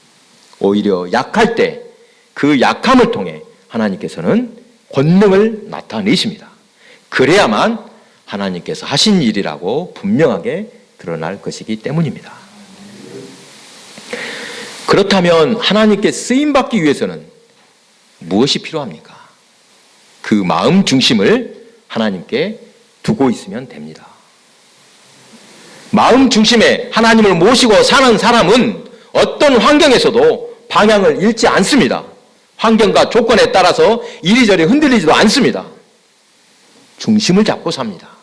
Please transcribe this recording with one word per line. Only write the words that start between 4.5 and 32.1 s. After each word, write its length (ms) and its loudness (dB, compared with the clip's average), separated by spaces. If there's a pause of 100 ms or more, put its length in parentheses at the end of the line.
권능을 720 2
나타내십니다. 840 -6 (600)
그래야만 680 0 (480)
하나님께서 600 -10
하신 360 2
일이라고 720 -4
분명하게 760 -2 (260)
드러날 440 -10
것이기 400 -10
때문입니다. 500 -6 (2500)
그렇다면 640 2
하나님께 560 0
쓰임받기 720 -2
위해서는 420 -2 (960)
무엇이 400 -2
필요합니까? 560 -14 (1040)
그 120 -4
마음 500 0
중심을 840 -2 (180)
하나님께 720 -6 (420)
두고 280 0
있으면 400 -10
됩니다. 360 -20 (1900)
마음 380 4
중심에 600 2
하나님을 440 2
모시고 480 4
사는 340 2
사람은 640 2 (300)
어떤 480 2
환경에서도 1080 2
방향을 560 2
잃지 240 0
않습니다. 560 0 (540)